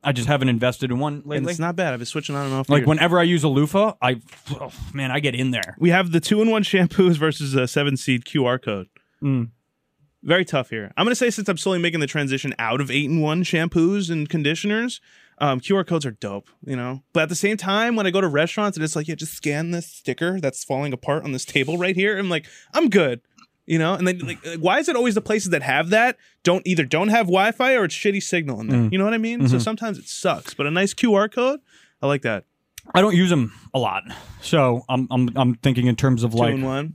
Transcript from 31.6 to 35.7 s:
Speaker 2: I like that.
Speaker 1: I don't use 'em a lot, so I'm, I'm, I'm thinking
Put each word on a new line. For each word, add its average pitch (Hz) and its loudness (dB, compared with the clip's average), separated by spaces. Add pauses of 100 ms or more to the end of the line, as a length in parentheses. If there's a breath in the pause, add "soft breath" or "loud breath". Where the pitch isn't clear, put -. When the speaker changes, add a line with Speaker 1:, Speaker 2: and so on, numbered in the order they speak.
Speaker 2:
I 143 -2
like 139 0
that. 107 -4 (500)
Speaker 1:
I 180 2
don't 196 4
use 175 4
'em 123 0 (220 loud breath)
a 131 0
lot, 98 -4 (360 loud breath)
so 127 2
I'm, 127 0
I'm, 127 2
I'm 127 2
thinking 123 2